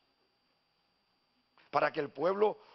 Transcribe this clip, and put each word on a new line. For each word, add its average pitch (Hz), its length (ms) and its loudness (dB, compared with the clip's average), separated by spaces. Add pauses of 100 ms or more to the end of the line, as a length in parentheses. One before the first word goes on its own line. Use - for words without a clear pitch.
(1700)
para 147 220 2
que 160 80 -6
el 143 120 -4
pueblo 196 480 0 (160)